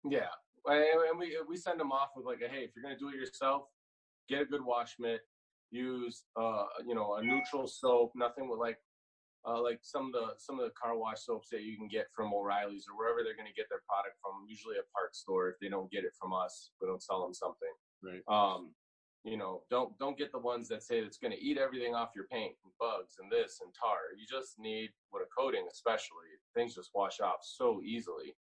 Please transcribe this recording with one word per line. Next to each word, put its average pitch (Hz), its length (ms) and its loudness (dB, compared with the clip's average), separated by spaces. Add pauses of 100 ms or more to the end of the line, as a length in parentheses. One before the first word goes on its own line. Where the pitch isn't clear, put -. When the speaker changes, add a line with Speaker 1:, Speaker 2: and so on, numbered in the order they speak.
Speaker 1:
Yeah. 139 240 2 (360)
And, 147 200 8 (260)
and 170 80 2
we, 170 180 -2 (120)
we 170 80 -4
send 170 240 -2
them 139 120 2
off 139 240 2
with 127 80 -10
like 120 160 -4
a, 120 80 -2
"Hey, 135 160 -6
if 117 100 -10
you're 117 100 -12
gonna 139 140 -6
do 139 100 -6
it 139 80 -8
yourself, 139 480 0 (640)
get 135 140 2
a - 40 4
good 139 180 -2
wash 120 360 2
mitt, 117 220 0 (480)
use, 123 540 -4 (160)
uh, 110 240 2 (220)
you 120 80 0
know, 104 220 2
a 107 60 -2
neutral 131 440 0
soap, 123 480 6
nothing 123 340 0
with 113 120 -2
like, 117 180 0 (680)
uh, 117 160 0
like 120 220 2
some 135 240 -4
of 131 60 -6
the, 113 260 0
some 135 220 -6
of 123 40 2
the 113 160 -4
car 117 160 0
wash 110 280 -2
soaps 110 260 -2
that 110 120 -4
you 107 140 -6
can 107 120 -8
get 104 260 0
from 107 180 0
O'Reilly's 101 560 0
or 101 80 -12
wherever 117 280 2
they're 110 120 -2
gonna 107 200 -12
get 107 120 -4
their 98 200 -4
product 101 340 0
from, 98 260 -8
usually 110 280 -8
a 98 60 0 (140)
parts 95 220 -2
store 92 320 2
if 90 100 -10
they 98 80 -4
don't 95 220 -2
get 101 140 -2
it - 160 -2
from 95 120 -2
us, 92 380 -2 (100)
we - 60 0
don't 92 160 -2
sell 95 200 -2
them 90 120 -4
something." 82 380 -6 (300)
Speaker 2:
Right. 92 260 -10
Speaker 1:
Um, 95 460 4 (500)
you 110 120 -4
know, 95 340 -4
don't, 123 280 2
don't 135 180 -2
get 143 140 -2
the 131 80 -6
ones 120 300 -2
that 107 160 -4
say 120 160 2
it's 104 180 -6
gonna 117 220 -2
eat 143 180 2
everything 127 380 2
off 117 180 0
your 98 160 -8
paint 104 240 -2 (100)
and 95 140 -20
bugs 110 420 0
and 95 100 -14
this 113 340 2
and - 100 -16
tar. 107 240 2 (180)
You 107 120 -18
just - 300 -6
need 110 320 -4 (200)
what - 120 -6
a - 40 -2 (100)
coating, 127 340 2
especially, - 600 -2 (240)
things 117 220 0
just 113 180 -12
wash 98 260 0
off 98 220 2
so 113 420 2
easily 113 560 -6